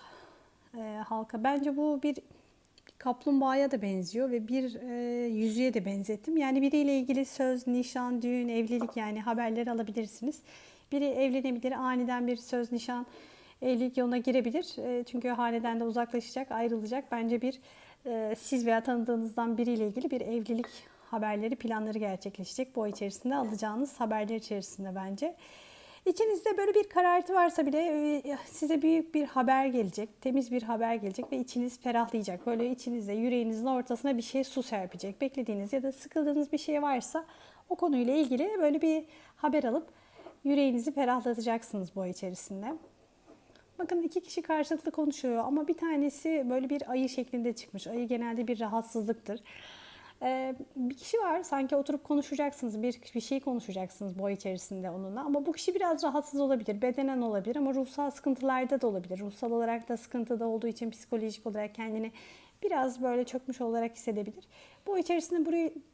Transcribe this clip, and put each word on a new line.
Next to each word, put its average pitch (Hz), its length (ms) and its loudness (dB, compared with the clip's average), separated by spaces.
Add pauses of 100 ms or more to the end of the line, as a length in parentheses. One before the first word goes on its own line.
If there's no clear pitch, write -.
(760)
e, 214 200 -8
halka. 220 460 -4
Bence 277 340 2
bu 294 260 2
bir 294 140 0 (800)
kaplumbağaya 269 760 2
da 240 100 0
benziyor 196 500 0
ve 226 160 -2
bir, 254 280 0
e, 240 520 -4
yüzüğe 226 460 2
de 202 120 0
benzettim. 202 520 -2
Yani 269 240 4
biriyle 277 380 6
ilgili 262 260 2
söz, 254 420 0
nişan, 247 540 0
düğün, 240 260 0
evlilik 233 500 0
yani 214 240 -4
haberleri 233 500 0
alabilirsiniz. 226 720 -4 (500)
Biri 285 140 2
evlenebilir, 254 640 2
aniden 247 560 0
bir 247 80 2
söz, 233 360 -4
nişan, 247 340 -4 (560)
evlilik 247 360 2
yoluna 247 200 2
girebilir. 247 600 0
E, 247 260 -2
çünkü 240 260 -4
haneden 233 500 0
de 233 40 0
uzaklaşacak, 240 680 -2
ayrılacak. 233 600 -2
Bence 233 300 0
bir, 262 180 -2 (460)
e, 220 340 -2
siz 247 260 0
veya 226 180 4
tanıdığınızdan 233 720 0
biriyle 226 300 2
ilgili 254 240 -2
bir 262 100 0
evlilik 226 460 -2 (380)
haberleri, 214 500 0
planları 220 420 -2
gerçekleşecek. 196 800 -4
Bu 220 80 0
ay 208 80 0
içerisinde 202 440 -2
alacağınız 220 640 -2
haberler 220 360 0
içerisinde 196 600 -6
bence. 196 400 -4 (720)
İçinizde 403 520 2
böyle 403 160 2
bir 415 160 4
karartı 359 440 4
varsa 339 320 4
bile, 277 120 2 (480)
e, 285 200 -4
size 311 360 0
büyük 320 340 4
bir 302 80 4
haber 262 420 4
gelecek, 220 560 -2
temiz 254 300 2
bir 247 120 0
haber 226 320 0
gelecek 202 360 -4
ve 269 60 -2
içiniz 247 420 -2
ferahlayacak. 233 680 -2
Böyle 240 240 0
içinizde, 233 420 -4
yüreğinizin 226 520 0
ortasına 254 520 0
bir 233 40 0
şey 262 220 -2
su 262 200 -2
serpecek. 196 580 -6
Beklediğiniz 220 520 -2
ya 262 100 0
da 269 80 0
sıkıldığınız 294 600 0
bir 311 60 0
şey 294 240 0
varsa 285 440 0 (440)
o 359 60 0
konuyla 269 400 4
ilgili 294 440 4
böyle 302 220 4
bir 311 240 4 (300)
haber 294 280 2
alıp 262 240 0 (560)
yüreğinizi 277 480 4
ferahlatacaksınız 233 1040 0
bu 190 60 -4
ay 180 80 -2
içerisinde. 190 640 -6 (1080)
Bakın 349 220 0
iki 339 200 -2
kişi - 200 -6
karşılıklı 311 500 0
konuşuyor 262 520 0
ama 285 240 0
bir 339 100 2
tanesi 302 720 0
böyle 262 200 0
bir 277 220 -2
ayı 262 180 2
şeklinde 240 440 -2
çıkmış. - 340 -10
Ayı 233 200 -2
genelde 233 400 -2
bir 233 120 -2
rahatsızlıktır. 226 800 -2 (800)
Ee, 262 340 0 (200)
bir 254 200 -2
kişi - 220 -2
var, 359 260 2
sanki 277 320 0
oturup 285 280 0
konuşacaksınız, 285 760 -2
bir, 240 200 -2 (140)
bir 233 60 0
şey 269 180 -2
konuşacaksınız 190 800 -6
bu 196 60 -2
ay 202 80 0
içerisinde 185 580 -4
onunla. 190 300 -6
Ama 285 240 0
bu 349 60 0
kişi 359 240 -2
biraz 339 280 2
rahatsız 285 360 0
olabilir, 220 420 2
bedenen 254 400 0
olabilir 220 340 0
ama 277 180 2
ruhsal 269 380 0
sıkıntılarda 262 680 2
da 247 60 2
olabilir. 185 320 -2
Ruhsal 208 320 -4
olarak 233 380 0
da 233 80 -2
sıkıntıda 233 500 -4
olduğu 226 200 -2
için 226 240 -4
psikolojik 220 560 -6
olarak 208 280 -4
kendini 220 360 -4 (520)
biraz 262 400 0
böyle 247 200 2
çökmüş 254 380 -6
olarak 233 340 0
hissedebilir. 214 480 -4 (440)
Bu 403 60 0
ay 370 80 4
içerisinde 339 440 2
buraya 330 260 2 (220)